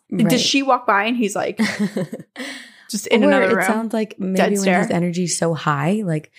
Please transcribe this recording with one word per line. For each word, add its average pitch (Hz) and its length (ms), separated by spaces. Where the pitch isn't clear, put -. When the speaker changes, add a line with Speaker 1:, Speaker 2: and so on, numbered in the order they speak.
Speaker 1:
Like, 214 180
does 240 120
Speaker 2:
Right. - 0
Speaker 1:
she 277 240
walk 247 240
by 202 160
and 240 120
he's, 208 200
like, - 220
Speaker 2:
<laughs> - 1300
Speaker 1:
just 208 160
in 220 180
Speaker 2:
Or 196 40
Speaker 1:
another - 220
Speaker 2:
it - 60
Speaker 1:
room? - 80
Speaker 2:
sounds 220 300
like 220 240
maybe 190 180
Speaker 1:
Dead 190 160
Speaker 2:
when 202 80
Speaker 1:
stare. 190 220
Speaker 2:
his - 80
energy's 175 480
so 165 160
high, 156 500
like, 156 340